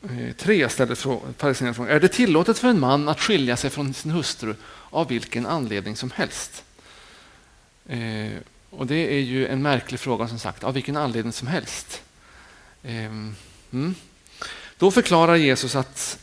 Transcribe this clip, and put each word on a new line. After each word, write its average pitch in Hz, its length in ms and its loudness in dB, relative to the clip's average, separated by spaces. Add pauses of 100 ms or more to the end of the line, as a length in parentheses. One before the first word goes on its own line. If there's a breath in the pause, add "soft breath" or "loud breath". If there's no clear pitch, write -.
eh, 123 340 -8
tre 165 320 4
ställer 123 260 0
frå-, 120 440 -4
fariséerna 127 360 0
frågan: 120 220 0
"Är - 40 6
det 185 80 8
tillåtet 202 500 4
för 247 100 4
en 220 120 6
man 139 280 4
att 151 120 0
skilja 135 360 2
sig 135 140 -2
från 139 240 -4
sin - 160 -8
hustru 131 440 -2 (360 loud breath)
av 160 180 0
vilken 120 380 -4
anledning 107 500 -4
som 127 140 -6
helst?" - 540 -6 (1200 loud breath)
Eh, 110 460 -6 (380)
och 135 160 -8
det 143 280 0
är 143 60 2
ju 131 260 0
en 135 160 -2
märklig 131 380 -2
fråga, 117 280 -2
som 117 100 -10
sagt, - 260 -10
av 127 100 -2
vilken 139 220 -4
anledning 117 360 -2
som 127 160 -8
helst. - 540 -6 (800 loud breath)
Ehm, 110 520 -8 (380 loud breath)
mm. 147 220 -2 (840 loud breath)
Då 190 120 6
förklarar 170 460 6
Jesus 135 400 2
att - 460 -4